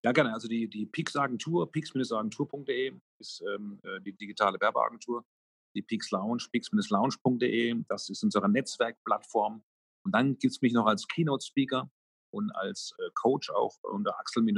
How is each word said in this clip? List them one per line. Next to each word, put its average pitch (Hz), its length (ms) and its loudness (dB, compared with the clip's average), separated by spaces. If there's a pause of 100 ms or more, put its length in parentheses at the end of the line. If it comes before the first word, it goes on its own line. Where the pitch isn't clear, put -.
Ja, 120 80 4
gerne. 127 200 4
Also 110 160 -8
die, 113 200 -2
die 107 180 -6
PIX - 300 -6
Agentur, 143 540 0
pix - 240 -4 (180)
Agentur 110 360 -2
punkt 139 200 -8
de 131 300 -2 (220)
ist, - 220 -14 (120)
ähm, 101 300 -8
äh, 95 160 -8
die 98 120 -10
digitale 98 480 -2
Werbeagentur. 113 640 0 (500)
Die 104 80 -4
PIX - 280 -4
Lounge, 107 400 -2
pix 120 200 -2 (200)
Lounge 110 320 4
punkt 127 200 2
de, 117 460 0
das - 220 -6
ist - 120 -6
unsere 101 280 4
Netzwerkplattform. 110 1120 0 (420)
Und 98 100 0
dann 127 240 4
gibt's - 220 0
mich 120 120 4
noch 113 140 4
als 104 200 2
Keynote-Speaker 135 840 0 (440)
und 104 220 -2
als, 98 420 -6
äh, 90 160 -4
Coach 135 360 2
auch 110 320 0
unter 101 360 -2
axel - 260 2 (140)